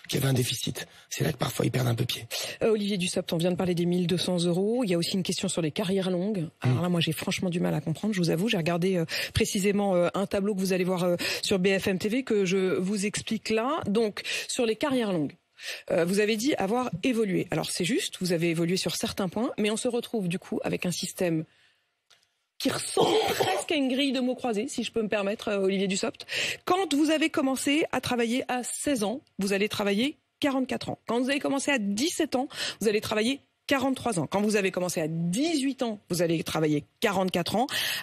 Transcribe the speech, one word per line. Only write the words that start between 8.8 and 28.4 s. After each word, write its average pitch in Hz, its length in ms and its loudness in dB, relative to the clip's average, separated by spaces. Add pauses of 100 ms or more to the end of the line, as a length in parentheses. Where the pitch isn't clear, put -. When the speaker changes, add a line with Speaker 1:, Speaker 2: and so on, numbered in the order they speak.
Speaker 2:
euh, 165 80 0 (300)
précisément, 202 600 2
euh, 175 200 4
un 190 120 0
tableau 202 280 -2
que 185 60 -4
vous 190 120 0
allez 185 120 2
voir, 180 200 0
euh, 175 120 2 (260)
sur 196 180 0
B 196 180 4
F - 80 -2
M 190 120 0
T 214 100 -2
V, 254 160 0
que 208 200 2
je 180 120 2 (200)
vous 190 300 0
explique - 440 -4
là. 240 360 0
Donc, 208 360 0 (260)
sur 247 180 0
les 220 100 0
carrières 254 360 0
longues, 147 220 -2 (560)
euh, 170 140 4
vous 190 160 2
avez 214 160 2
dit 247 200 0
avoir 240 340 0 (120)
évolué. 220 480 0
Alors, 160 220 -2
c'est 185 140 -2
juste, 277 340 -2
vous 185 120 0
avez 170 180 2
évolué 170 260 0
sur 180 180 -2
certains 214 340 -2
points, 220 300 -2
mais 208 120 2
on 220 60 0
se 247 120 -2
retrouve 226 400 -2
du 175 100 -2
coup - 240 -6
avec 175 240 -2
un 175 60 2
système 165 520 -2 (1120)
qui - 120 0
ressemble - 400 2 (100)
<coughs> - 80 0
presque - 440 0
à - 20 2
une 277 140 2
grille 269 240 0
de 262 80 0
mots 247 140 0
croisés, 240 340 -2
si - 140 -6
je - 100 -6
peux 226 100 0
me 214 60 -2
permettre, 208 400 -2
euh, 202 120 0
Olivier 190 280 2
Dussopt. - 380 -4 (380)
Quand 359 300 2
vous 294 160 4
avez 311 200 2
commencé 285 640 2
à 254 80 0
travailler 240 500 0